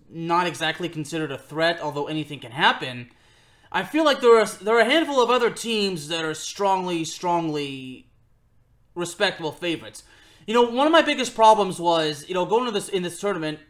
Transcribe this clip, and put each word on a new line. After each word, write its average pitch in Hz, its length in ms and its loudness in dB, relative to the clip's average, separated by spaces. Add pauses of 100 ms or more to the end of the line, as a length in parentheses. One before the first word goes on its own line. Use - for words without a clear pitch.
not 170 380 -2
exactly 160 420 -4
considered 156 440 -6
a 135 60 -10
threat, 165 440 -2
although 147 240 -4
anything 151 320 -8
can 117 140 -16
happen, 139 580 -2 (600)
I 190 120 -2
feel 302 200 0
like 269 200 2
there 233 180 8
are, 208 60 2
there 214 320 0
are - 20 8
a 220 60 8
handful 277 360 2
of 233 60 2
other 240 220 2
teams 196 580 -4
that 165 160 -4
are 156 80 -2
strongly, 180 720 -2
strongly 151 1040 -4 (840)
respectable 175 580 -4
favorites. 151 520 -8 (420)
You 214 80 -2
know, 240 80 6
one 240 240 2
of 320 60 2
my 330 100 8
biggest 262 320 -2
problems 208 440 6
was, 160 480 0
you 180 80 -6
know, 180 120 0
going 226 180 2
to 240 60 -4
this, 202 180 -4
in 190 140 -2
this 170 180 -8
tournament, 160 380 -4 (120)